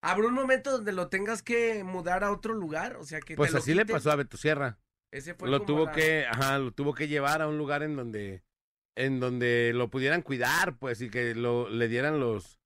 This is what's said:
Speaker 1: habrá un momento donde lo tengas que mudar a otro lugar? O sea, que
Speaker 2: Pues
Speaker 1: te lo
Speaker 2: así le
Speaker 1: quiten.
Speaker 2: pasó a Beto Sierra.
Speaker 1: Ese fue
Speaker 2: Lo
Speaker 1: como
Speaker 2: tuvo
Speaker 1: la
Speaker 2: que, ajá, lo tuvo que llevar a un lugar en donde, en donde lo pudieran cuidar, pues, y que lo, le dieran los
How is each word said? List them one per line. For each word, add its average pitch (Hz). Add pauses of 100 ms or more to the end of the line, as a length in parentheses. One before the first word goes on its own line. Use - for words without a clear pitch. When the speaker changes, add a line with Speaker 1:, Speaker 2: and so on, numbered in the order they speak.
Speaker 1:
habrá 190
un 247
momento 262
donde 214
lo 180
tengas 208
que 226
mudar 185
a 202
otro 220
lugar? 180
O 160
sea, 151
que 160
Speaker 2:
Pues 143
Speaker 1:
te -
lo 139
Speaker 2:
así 147
le 196
Speaker 1:
quiten. 208
Speaker 2:
pasó 143
a 147
Beto 143
Sierra. 143 (340)
Speaker 1:
Ese 139
fue -
Speaker 2:
Lo 139
Speaker 1:
como 139
Speaker 2:
tuvo 151
Speaker 1:
la 156
Speaker 2:
que, 156
ajá, 135
lo 127
tuvo 143
que 156
llevar 147
a 156
un 151
lugar 147
en 151
donde, 107 (540)
en 131
donde 120
lo 120
pudieran 139
cuidar, 139
pues, 120
y 123
que 120
lo, 120
le 117
dieran 135
los 113